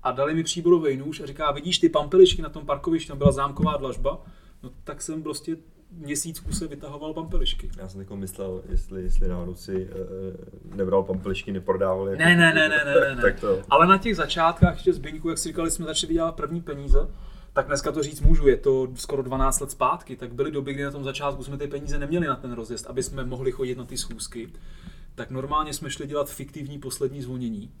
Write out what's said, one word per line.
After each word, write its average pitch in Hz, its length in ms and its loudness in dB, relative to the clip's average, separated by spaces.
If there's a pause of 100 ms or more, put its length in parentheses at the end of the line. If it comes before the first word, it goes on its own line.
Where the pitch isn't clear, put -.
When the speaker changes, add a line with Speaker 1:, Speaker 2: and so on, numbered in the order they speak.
Speaker 1:
a 127 80 0
dali 139 240 0
mi 165 80 0
příborový 160 540 2
nůž 143 220 -8
a 160 60 -8
říká, 147 260 -2
„Vidíš 147 280 -2
ty 165 100 8
pampelišky 180 520 8
na 156 80 -6
tom 151 160 -12
parkovišti, 160 420 -2
tam 143 100 -12
byla 139 140 8
zámková 139 460 0
dlažba.“ 135 440 -2 (420)
No, 127 60 -14 (140)
tak 147 180 -10
jsem 160 220 -8
prostě 151 340 -6 (340)
měsíc 156 480 -8
kuse - 280 -4
vytahoval 143 460 -10
pampelišky. - 640 0
Speaker 2:
Já 95 120 -12
jsem 98 100 -14
jako 98 160 -12
myslel, 95 540 -8
jestli, - 340 -2
jestli 92 240 4
náhodou 90 280 -4
si, 95 360 -6
eh, 95 840 -12
nebral 95 280 2
pampelišky, 95 480 -4
neprodával 95 580 0
jako 123 140 0
Speaker 1:
Ne, 175 120 8
ne, 170 180 8
ne, 156 160 4
Speaker 2:
<laughs> - 0 -
Speaker 1:
ne, 151 160 2
ne, 143 100 2 (140)
ne, 131 60 -6
ne. 123 60 -6
Speaker 2:
Tak 101 180 2
to. 95 200 0 (100)
Speaker 1:
Ale 160 180 8
na 190 100 8
těch 208 180 0
začátkách, 170 580 4
ještě 180 200 0
Zbyňku, 156 360 -6
jak 160 80 -4
jsi - 120 -6
říkal, 165 200 -4
jsme 160 160 -6
začali 156 220 -4
vydělávat 165 280 -2
první 160 260 -6
peníze, 139 380 4 (540)
tak 139 140 0
dneska 143 240 -2
to 151 120 -2
říct 143 180 -6
můžu, - 260 8
je 123 100 8
to 131 380 2
skoro 135 280 -4
dvanáct 131 360 0
let 139 120 -8
zpátky, 139 440 -2
tak 120 180 -12
byly 139 180 -2
doby, 139 220 -4
kdy 139 100 -6
na 139 80 -4
tom 143 120 -10
začátku 139 400 -6
jsme 139 140 -10
ty 143 100 -6
peníze 143 320 -2
neměli 156 280 0
na 135 80 0
ten 127 160 -10
rozjezd, 117 360 -8
aby 123 160 -4
jsme 131 220 -6
mohli 123 260 -4
chodit 127 260 -6
na 123 80 -12
ty 120 120 -10
schůzky. 139 520 -10 (680)
Tak 113 140 -12
normálně 143 440 -4
jsme 143 160 -8
šli - 180 -10
dělat 143 220 -2
fiktivní 143 500 -12
poslední 135 420 -6
zvonění 120 580 -8